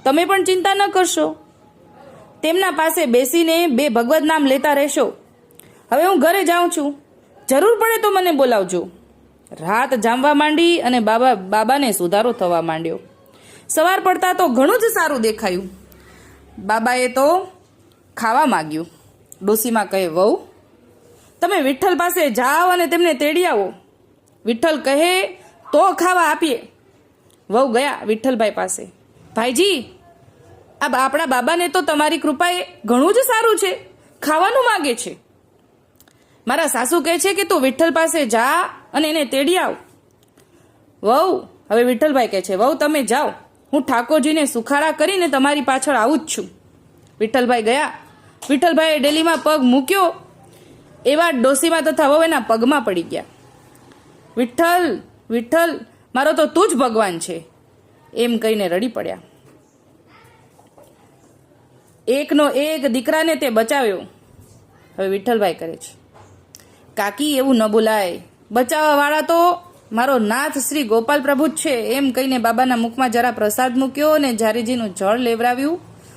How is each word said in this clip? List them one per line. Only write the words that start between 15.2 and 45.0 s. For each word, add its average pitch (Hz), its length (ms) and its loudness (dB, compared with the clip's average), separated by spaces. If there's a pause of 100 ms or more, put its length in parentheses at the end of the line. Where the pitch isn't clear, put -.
દેખાયું. 202 480 -2 (880)
બાબાએ 226 500 -2
તો 285 400 0 (680)
ખાવા 240 300 0
માગ્યું. 160 400 -2 (560)
ડોસીમાં 214 440 0
કહે, 190 200 -2
"વહુ, 185 340 2 (1000)
તમે 349 200 0
વિઠ્ઠલ 285 360 0
પાસે 349 340 0
જાઓ 277 380 0
અને 359 180 0
તેમને 339 280 0
તેડી 302 300 0
આવો. 220 280 -2 (720)
વિઠ્ઠલ 240 360 -2
કહે 349 460 0 (460)
તો 349 200 4
ખાવા 359 300 0
આપીએ." 311 500 -2 (800)
વહુ 247 220 2
ગયા 262 340 0
વિઠ્ઠલભાઈ 220 440 0
પાસે. 185 420 -8 (440)
"ભાઈજી, 262 600 -2 (840)
આ 285 80 -2
બા-, 247 100 -2
આપણા 269 280 0
બાબાને 285 420 0
તો 370 120 -2
તમારી 302 380 0
કૃપાએ 349 480 -2 (180)
ઘણું 247 280 4
જ 415 40 -2
સારું 466 400 2
છે, 359 280 -4 (380)
ખાવાનું 427 420 2
માગે 349 300 0
છે. 190 220 -12 (1300)
મારા 294 200 0
સાસુ 262 340 0
કહે 330 180 0
છે 392 160 0
કે 392 100 -2
તું 349 180 0
વિઠ્ઠલ 269 280 2
પાસે 320 360 0
જા 254 440 0 (220)
અને 302 180 -2
એને 311 140 -2
તેડી 269 320 -2
આવ." 294 200 -4 (1300)
વહુ, 302 400 0 (280)
હવે 233 140 2
વિઠ્ઠલભાઈ 254 440 0
કહે 196 120 -4
છે, 190 140 -6
"વહુ 240 200 2
તમે 294 280 0
જાઓ, 247 260 -2 (440)
હું 285 100 0
ઠાકોરજીને 285 640 0
સુખાડા 285 440 -2
કરીને 311 380 0